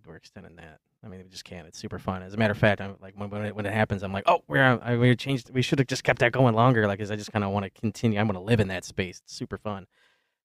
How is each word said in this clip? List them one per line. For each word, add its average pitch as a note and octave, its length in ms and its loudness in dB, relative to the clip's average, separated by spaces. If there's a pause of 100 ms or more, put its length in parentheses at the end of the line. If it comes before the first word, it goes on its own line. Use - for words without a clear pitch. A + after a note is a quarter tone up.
we're - 100 -18
extending F2 400 -20
that. D#2+ 240 -20 (240)
I A2+ 40 -16
mean, F#2 140 -16
we F#2 60 -20
just F#2 160 -18
can't. F2 240 -16
It's - 100 -20
super G2+ 200 -10
fun. F#2 240 -6
As F#2 100 -14
a G#2 60 -10
matter A2 140 4
of G#2+ 60 -4
fact, G#2 220 4
I'm G2 220 -10
like, F#2+ 120 -20
when, G2+ 140 -10
when G#2 160 -6
it, G#2 100 -8
when G#2 120 -6
it G2 80 -4
happens, G#2+ 280 0
I'm F#2+ 120 -6
like, G2 120 -4
"Oh, - 220 2
we're, C#3 140 2 (200)
I, A#2+ 140 -2
we B2 180 6
changed. C3 360 -6
We B2+ 100 -2
should C#3 180 0
have C3 100 4
just B2+ 160 -4
kept B2+ 160 0
that A#2+ 120 4
going B2 220 4
longer." A2+ 340 6
Like, G2 100 -2
'cause G#2 120 -6
I G#2+ 60 -4
just G#2 140 -10
kinda G#2 200 0
wanna G2 180 -2
continue. G#2+ 500 -2
I G#2 40 4
wanna G2+ 180 0
live A2 200 2
in F#2+ 80 2
that F#2 180 -6
space. F#2 360 -8
It's - 120 -20
super A2 240 -10
fun. G2 280 -8 (580)